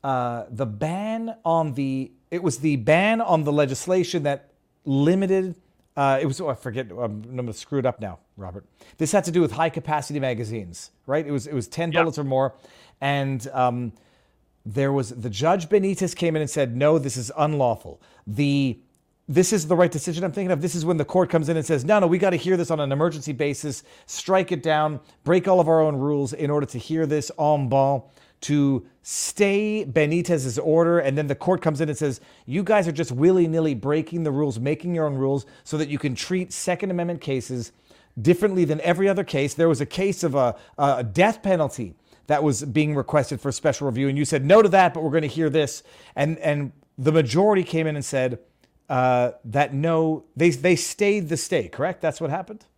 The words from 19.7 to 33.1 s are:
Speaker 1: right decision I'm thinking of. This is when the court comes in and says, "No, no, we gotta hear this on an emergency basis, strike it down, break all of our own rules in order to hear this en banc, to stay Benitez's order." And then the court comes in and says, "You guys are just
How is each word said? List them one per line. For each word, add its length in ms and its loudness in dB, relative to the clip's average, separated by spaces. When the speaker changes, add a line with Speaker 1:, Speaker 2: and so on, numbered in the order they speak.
Speaker 1:
right 160 4
decision 320 -6
I'm 80 -4
thinking 200 -2
of. 100 0
This 120 -4
is 120 -4
when 100 2
the 80 0
court 240 2
comes 220 0
in 60 0
and 100 -4
says, 180 0
"No, 140 4
no, 80 4
we 120 2
gotta 180 2
hear 200 0
this 140 -2
on 100 0
an 100 -2
emergency 420 -2
basis, 500 -4
strike 460 0
it 100 -4
down, 380 0
break 260 2
all 120 6
of 80 4
our 140 6
own 140 2
rules 360 0
in 180 -4
order 160 0
to 120 -10
hear 260 -2
this 340 -2
en 300 2
banc, 360 2
to 460 2
stay 840 -2
Benitez's 720 0
order." 400 4
And 180 0
then 100 -2
the 80 0
court 260 0
comes 220 0
in 80 -2
and 80 -6
says, 240 -2
"You 160 -2
guys 260 2
are 40 -4
just 200 -4